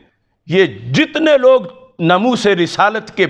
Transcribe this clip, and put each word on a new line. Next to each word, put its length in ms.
ये 180
जितने 480
लोग 300
नमूस 460
रिसालत 680
के 140